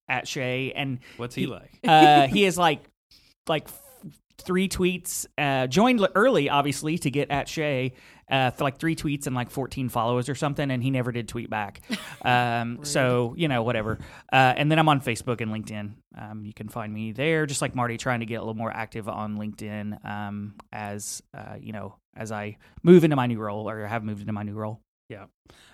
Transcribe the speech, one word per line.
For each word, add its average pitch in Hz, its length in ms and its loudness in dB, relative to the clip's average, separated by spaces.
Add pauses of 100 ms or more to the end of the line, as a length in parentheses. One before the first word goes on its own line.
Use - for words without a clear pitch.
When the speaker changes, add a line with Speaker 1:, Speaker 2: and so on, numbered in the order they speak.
Speaker 1:
at 127 220 -4
Shay, 127 440 -4
and 135 260 -6 (180)
Speaker 2:
What's 120 180 -10
he 127 60 -6
Speaker 1:
he, 127 60 0
Speaker 2:
like? 101 240 -14 (140)
Speaker 1:
uh, 151 420 10
he 196 180 4
is, 175 120 2
like, 170 280 2 (640)
like, 156 180 -2
f-, - 140 -18 (580)
three 185 300 0
tweets, 180 560 -2 (120)
uh, 135 300 0
joined 226 320 4
l-, 190 160 4
early, 196 340 4
obviously, 147 500 0
to 143 120 0
get 131 200 0
at 139 180 -2
Shay, 131 440 -2 (380)
uh, 131 200 4
th-, - 100 -12
like, 139 160 0
three 160 180 0
tweets 143 300 -4
and, 131 100 -4
like, 123 140 -4
fourteen 127 400 -6
followers 120 400 0
or 139 60 -6
something, 143 340 -2
and 127 140 -2
he 131 80 0
never 127 200 0
did 117 160 -6
tweet 120 220 -10
back. 104 400 -6
Speaker 3:
<laughs> - 20 -16 (340)
Speaker 1:
Um, 120 540 2
Speaker 3:
Rude. 147 80 -12
Speaker 1:
so, 123 500 2
you 165 100 0
know, 123 160 0
whatever. 110 340 -2 (340)
Uh, 131 260 6
and 147 120 0
then 156 80 4
I'm 156 120 6
on 143 100 4
Facebook 120 400 -4
and 110 140 -6
LinkedIn. 104 400 -8 (240)
Um, 107 280 -14
you 107 80 -14
can 107 140 -14
find 107 260 -8
me 110 200 -8
there, 156 320 0
just 139 160 -6
like 143 140 -4
Marty, 120 200 -2
trying 123 240 -2
to 117 60 -4
get 113 100 -6
a 110 40 -8
little 110 160 -8
more 113 200 -6
active 110 320 -10
on 107 300 -6
LinkedIn, 104 680 -10
um, 104 500 -10 (180)
as, 104 500 -10 (100)
uh, 104 280 -16
you 110 100 -14
know, 107 240 -12 (220)
as 110 160 -8
I 104 240 -8 (260)
move 170 220 10
into 151 100 2
my 127 100 2
new 117 140 -2
role, 107 300 -6
or 110 180 -8
have 110 160 -6
moved 107 160 -6
into 104 140 -8
my 104 100 -6
new 104 100 -8
role. 107 280 -10 (260)
Speaker 2:
Yeah. 104 200 -18 (460)